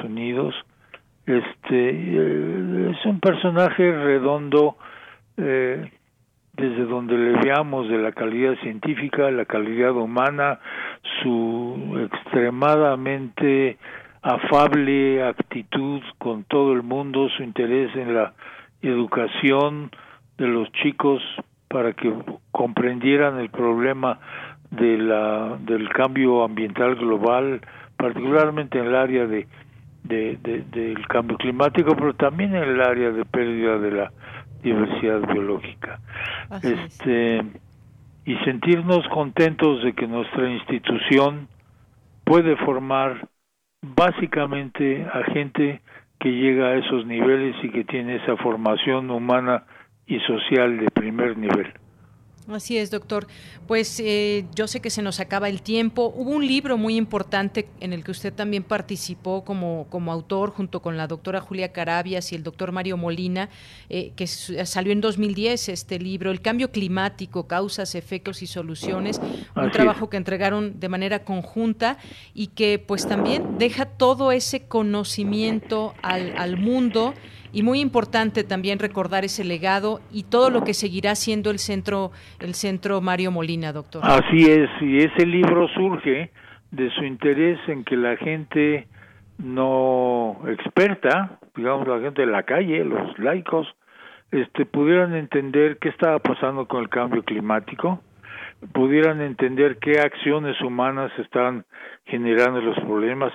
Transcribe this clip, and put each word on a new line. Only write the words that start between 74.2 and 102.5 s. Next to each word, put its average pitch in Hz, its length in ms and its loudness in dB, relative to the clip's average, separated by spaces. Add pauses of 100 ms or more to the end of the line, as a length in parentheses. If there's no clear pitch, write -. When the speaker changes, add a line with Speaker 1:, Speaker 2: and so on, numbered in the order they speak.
Speaker 2:
ese 254 380 -2
conocimiento 214 1300 -2
al, 185 380 -4
al 180 200 -4
mundo. 233 540 0 (400)
Y 139 100 0
muy 254 180 2
importante 220 640 0
también 196 340 -4
recordar 190 460 -2
ese 196 180 -6
legado 190 580 -2 (120)
y 208 120 -8
todo 247 260 4
lo 247 120 2
que 208 120 -2
seguirá 202 400 -2
siendo 214 360 -2
el 202 80 -4
centro, 196 520 -4 (280)
el 175 140 -8
centro 196 480 -2
Mario 180 300 0
Molina, 165 420 -4
doctor. 151 320 -10
Speaker 1:
Así 156 460 8
es, 156 180 8 (140)
y 139 160 4
ese 160 260 6
libro 175 440 6
surge 170 640 0 (380)
de 131 200 -2
su - 140 -4
interés 147 540 2 (100)
en 135 160 -6
que 131 120 0
la 120 220 0
gente 151 680 0 (500)
no 127 1000 2 (100)
experta, 180 920 2 (160)
digamos, 127 340 -2
la 120 120 0
gente 139 220 -2
de 120 80 4
la 101 120 0
calle, 156 420 0
los 98 340 -4
laicos, 165 480 -2 (640)
este, 139 340 -2
pudieran 170 480 4
entender 147 640 2
qué 165 100 -2
estaba 156 300 2
pasando 135 480 -2
con 123 160 -2
el 110 80 -6
cambio 123 320 0
climático, 110 800 -2 (680)
pudieran 151 500 4
entender 131 560 2
qué 147 220 2
acciones 147 600 0
humanas 131 500 -2 (100)
están 123 440 -2 (400)
generando 120 560 2